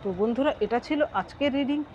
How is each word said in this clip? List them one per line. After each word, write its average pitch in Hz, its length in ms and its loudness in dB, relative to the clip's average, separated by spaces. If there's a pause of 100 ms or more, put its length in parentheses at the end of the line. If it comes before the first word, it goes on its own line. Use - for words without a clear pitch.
তো 196 140 -2
বন্ধুরা, 240 420 2
এটা 220 200 0
ছিল 302 240 0 (100)
আজকের 247 400 -2
রিডিং। 285 300 0 (120)